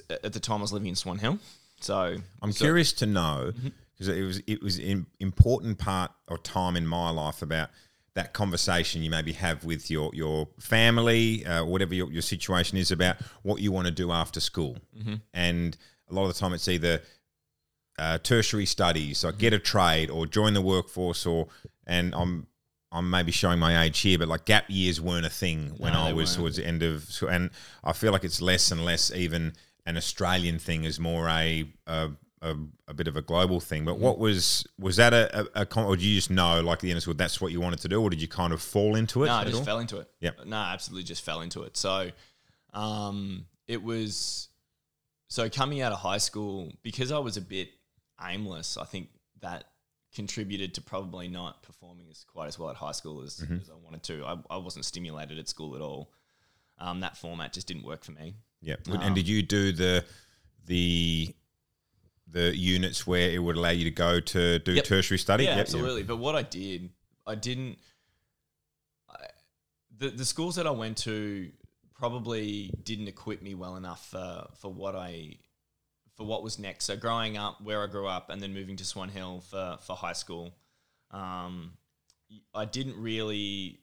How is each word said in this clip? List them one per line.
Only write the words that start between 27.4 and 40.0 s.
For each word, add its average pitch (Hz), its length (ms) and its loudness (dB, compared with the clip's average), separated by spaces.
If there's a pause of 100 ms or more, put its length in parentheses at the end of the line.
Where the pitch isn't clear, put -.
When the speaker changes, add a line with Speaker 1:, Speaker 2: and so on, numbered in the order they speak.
Speaker 2:
I 80 80 0
feel 107 220 2
like 95 100 2
it's 85 180 -2
less 90 300 4
and 85 140 -2
less 85 280 2
even 82 400 0 (320)
an - 120 -2
Australian 87 600 0
thing, 80 260 -2
is 73 120 -2
more 82 300 0
a, 80 400 2 (200)
a, 80 240 -2 (300)
a, 80 140 -4 (320)
a 76 60 -14
bit 80 160 -2
of 73 80 -4
a 76 40 -2
global 90 380 4
thing. 78 240 -4
But 85 120 0
Speaker 1:
Mm-hmm. - 80 -2
Speaker 2:
what 123 160 4
was, 101 460 4 (140)
was 92 160 0
that 117 180 10
a, 110 280 6
a, 104 220 -2
a - 20 4
con-, 113 220 2
or 95 100 6
did 90 80 0
you 104 100 6
just 90 140 2
know, 87 320 6
like, 85 180 2
the 92 100 -2
end 85 80 0
of 82 60 -4
school, 85 120 -2
that's 87 260 0
what 87 100 -2
you 87 80 -2
wanted 87 200 -2
to 87 100 -6
do, 104 120 2
or 107 80 4
did 80 120 -2
you 80 80 -4
kind 85 240 0
of 76 80 -4
fall 107 340 2
into 113 280 2
it 151 40 4
Speaker 1:
No, 123 60 2
I 110 80 2
Speaker 2:
at 104 60 0
Speaker 1:
just 107 120 0
Speaker 2:
all? 143 60 -2
Speaker 1:
fell 113 140 -2
into 110 180 -8
it. 80 120 -14 (120)